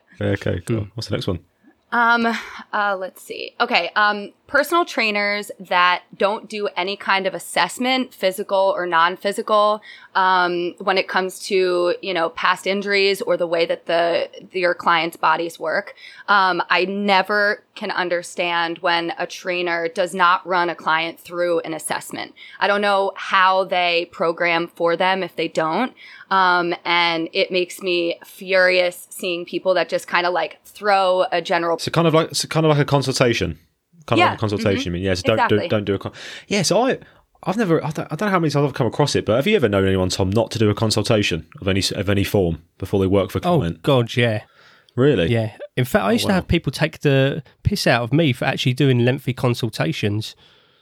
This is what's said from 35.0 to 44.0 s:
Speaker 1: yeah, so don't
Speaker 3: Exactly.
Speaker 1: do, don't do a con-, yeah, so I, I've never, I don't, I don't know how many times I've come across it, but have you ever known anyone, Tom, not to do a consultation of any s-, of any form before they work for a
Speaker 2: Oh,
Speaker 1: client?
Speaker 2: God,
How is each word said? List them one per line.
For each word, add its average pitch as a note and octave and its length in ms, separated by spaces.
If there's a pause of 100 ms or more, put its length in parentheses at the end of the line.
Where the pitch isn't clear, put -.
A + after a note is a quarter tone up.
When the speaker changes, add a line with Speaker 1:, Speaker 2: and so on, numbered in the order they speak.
Speaker 1:
yeah, F#2+ 100
so F2+ 100
don't A#2 160
Speaker 3:
Exactly. G#2 200
Speaker 1:
do, G#2 80
don't A2 180
do G3+ 100
a F#3+ 40
con-, - 140 (340)
yeah, G3 140
so F3 200
I, B3+ 180 (440)
I've F#3 140
never, F3 260
I C#3+ 80
don't, - 200
I D#3 40
don't G3+ 120
know G3+ 40
how F#3 80
many E3 120
times C#3+ 160
I've B2 60
come B2 140
across C#3 280
it, F#2 100
but G#2+ 100
have C#3 100
you G#3+ 120
ever C3 100
known G2 180
anyone, F#2+ 240
Tom, F#2 200
not G#2+ 220
to A2 80
do A2 100
a G#2 40
consultation G#2 720 (140)
of F2+ 80
any G2 120
s-, - 120
of G2 180
any G2 140
form F2 400 (140)
before G2 240
they F#2+ 60
work F#2+ 220
for F#2+ 100
a - 60
Speaker 2:
Oh, F3 140
Speaker 1:
client? E2+ 240
Speaker 2:
God, B2 320